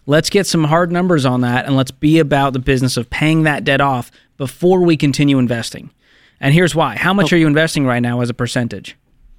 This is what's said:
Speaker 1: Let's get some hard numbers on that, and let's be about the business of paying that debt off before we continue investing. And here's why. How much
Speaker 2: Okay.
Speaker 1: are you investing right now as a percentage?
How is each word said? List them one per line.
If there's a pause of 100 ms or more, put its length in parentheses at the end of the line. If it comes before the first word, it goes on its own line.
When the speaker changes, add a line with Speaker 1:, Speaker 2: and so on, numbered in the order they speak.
Speaker 1:
Let's
get
some
hard
numbers
on
that,
and
let's
be
about
the
business
of
paying
that
debt
off (280)
before
we
continue
investing. (500)
And
here's
why.
How
much
Speaker 2:
Okay.
Speaker 1:
are
you
investing
right
now
as
a
percentage? (420)